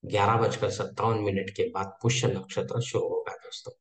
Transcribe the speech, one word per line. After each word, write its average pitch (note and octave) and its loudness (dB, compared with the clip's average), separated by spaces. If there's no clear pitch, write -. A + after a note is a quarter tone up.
ग्यारह G#2 4
बजकर G#2 2
सत्तावन G#2+ 0
मिनट G2 0
के - 0
बाद F#2+ -4
पुष्य A#2+ 2
नक्षत्र A2 -2
शुरू - -2
होगा - -2
दोस्तों। - -14